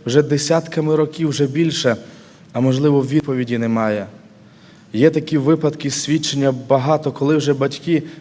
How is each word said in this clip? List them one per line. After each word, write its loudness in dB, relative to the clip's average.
вже 4
десятками 0
років, -2
вже 0
більше, 0
а -4
можливо, 2
відповіді -2
немає. 0
Є 4
такі -2
випадки, 0
свідчення 0
багато, 2
коли 0
вже 0
батьки -2